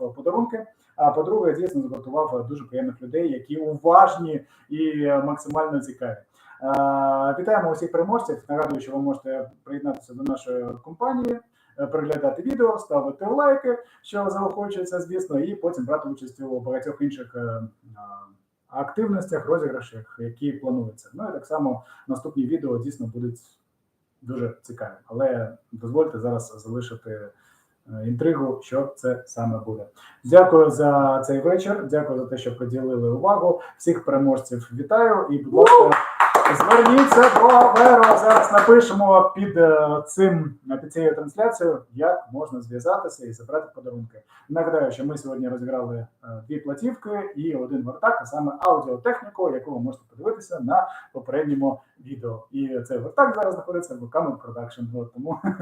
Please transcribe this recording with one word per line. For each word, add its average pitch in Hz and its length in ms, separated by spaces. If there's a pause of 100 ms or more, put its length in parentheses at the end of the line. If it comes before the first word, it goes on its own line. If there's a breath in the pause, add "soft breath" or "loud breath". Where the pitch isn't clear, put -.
е, - 40 (120)
подарунки, 226 500 (300)
а 151 140
по-друге, 156 420
дійсно 180 300
згуртував, 135 540
е, 117 120
дуже 143 160
приємних 127 380
людей, 147 300
які 139 240
уважні 156 840 (280 soft breath)
і, 151 360
е, 143 220
максимально 147 540
цікаві. 123 300
Е, 107 60 (1200 soft breath)
вітаємо 180 300
усіх 165 220
переможців. 196 560
Нагадую, 143 320
що 135 120
ви 139 60
можете 135 520 (140)
приєднатися - 500
до 123 80
нашої 247 440 (180)
компанії, 240 560 (380)
е, 139 80
переглядати 147 560
відео, 220 360
ставити 143 460
лайки, 269 540 (240 soft breath)
що 202 280
заохочується, 196 720
звісно, 170 400
і 190 140
потім 170 300
брати 139 240
участь 135 320
у 127 200
багатьох 127 400
інших, 135 340
е, 123 40
е, 113 220 (1080)
активностях, 170 800
розіграшах, 143 720
які 117 340
плануються. 127 640
Ну 214 140
і 185 40
так 190 140
само 139 380 (240 soft breath)
наступні 131 380
відео 139 320
дійсно 123 280
будуть 120 340 (840)
дуже 120 400
цікаві. 117 320 (120)
Але 120 500 (160)
дозвольте 120 460
зараз 113 460
залишити, 117 460
е, 110 960
інтригу, 135 560
що 135 340
це 127 300
саме 113 320
буде. 107 280 (380 soft breath)
Дякую 160 460
за 139 500
цей 135 200
вечір, 185 500
дякую 143 280
за 127 80
те, 127 120
що 117 180
приділили 123 540
увагу. 180 500 (180 loud breath)
Всіх 170 260
переможців 131 680
вітаю 185 580
і, 143 80
будь - 160
ласка, - 360 (640)
зверніться 247 840
до 226 60
Аверо. 240 720
Зараз 220 340
напишемо 202 840
під, 196 220
е, 151 500
цим, 175 480 (260)
під 151 120
цією 160 220
трансляцією, 160 680 (100)
як 160 400
можна 131 300
зв'язатися 131 640
і 113 60
забрати 135 420
подарунки. 120 480 (260 soft breath)
Нагадаю, 156 440
що 127 120
ми 147 140
сьогодні 127 300
розіграли, 123 580 (180)
е, 113 240
дві 147 100
платівки 208 800
і 151 180
один 127 280
вертак, 220 400
а - 40
саме 147 340
аудіотехніку, 180 920
яку 262 200
ви 247 100
можете 254 300
подивитися 175 500
на 135 280 (240 loud breath)
попередньому 139 680 (200 soft breath)
відео. 120 500
І 135 300
цей 123 180
вертак 262 360
зараз 196 200
знаходиться 175 400
в 120 80
Camel 147 340
Production, 117 580
от, 120 180
тому 147 280 (220)